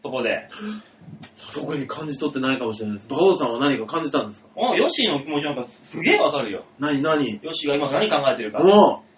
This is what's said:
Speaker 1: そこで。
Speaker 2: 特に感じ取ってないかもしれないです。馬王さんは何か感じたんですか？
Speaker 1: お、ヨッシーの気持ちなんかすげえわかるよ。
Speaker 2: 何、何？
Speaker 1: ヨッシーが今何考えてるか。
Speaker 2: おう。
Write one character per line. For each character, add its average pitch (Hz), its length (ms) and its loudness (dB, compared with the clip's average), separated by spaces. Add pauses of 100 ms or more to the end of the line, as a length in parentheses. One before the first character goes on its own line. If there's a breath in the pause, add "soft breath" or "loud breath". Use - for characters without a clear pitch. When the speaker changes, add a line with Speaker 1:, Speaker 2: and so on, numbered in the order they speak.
Speaker 1:
そ 127 80 -8
こ 123 120 -4
で。 101 260 -2 (1040 loud breath)
Speaker 2:
特 147 220 -6
に 131 100 -6
感 156 220 -10
じ 139 100 -8
取 147 120 -2
っ 139 40 -18
て 131 60 -4
な 131 140 0
い 120 40 -4
か 120 80 -6
も 110 80 -4
し 104 60 -12
れ 110 80 -6
な 107 40 -4
い 101 40 -6
で 95 60 -12
す。 - 60 -20
馬 143 100 -4
王 185 180 6
さ 127 100 -2
ん 117 60 -2
は 117 60 -4
何 135 200 2
か 110 80 -6
感 - 180 -4
じ 139 80 -4
た 131 100 2
ん 107 60 -8
で 104 60 -16
す - 80 -20
か？ - 120 -20
Speaker 1:
お、 180 220 0
ヨ 262 100 4
ッ - 40 2
シ 254 180 0
ー 160 40 0
の 139 100 -2
気 151 60 -12
持 147 120 -2
ち 151 40 -6
な 147 80 -4
ん 135 40 -6
か 123 80 -6 (200)
す - 160 -12
げ 392 160 4
え - 20 2
わ - 140 4
か 135 100 -2
る 104 100 -6
よ。 92 120 -10 (140)
Speaker 2:
何、 139 240 0
何？ 143 400 0
Speaker 1:
ヨ 156 80 -10
ッ - 40 -8
シ 151 120 -4
ー 143 40 0
が 143 60 2
今 139 140 -2
何 202 200 2
考 143 200 2
え 113 60 -2
て 117 60 -8
る 104 100 -6
か。 - 100 -4
Speaker 2:
お 196 340 8
う。 - 40 -16 (180)